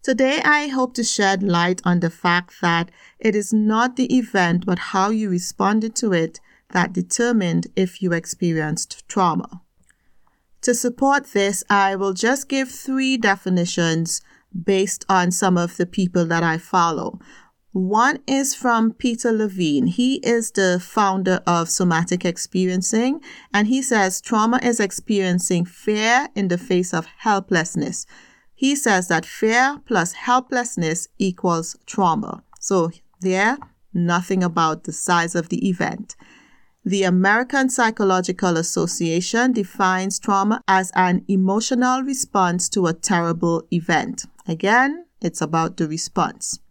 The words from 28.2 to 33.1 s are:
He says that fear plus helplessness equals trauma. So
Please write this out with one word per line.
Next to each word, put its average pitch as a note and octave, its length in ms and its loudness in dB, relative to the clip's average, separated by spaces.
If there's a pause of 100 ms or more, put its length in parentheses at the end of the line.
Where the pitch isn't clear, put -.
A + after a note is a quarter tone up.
He C4+ 180 0
says G3 360 0
that E3 160 0
fear B3+ 600 0
plus F3 280 0
helplessness B3 1040 -2
equals F3 580 -2 (100)
trauma. - 560 -2 (200)
So E3+ 300 0 (280)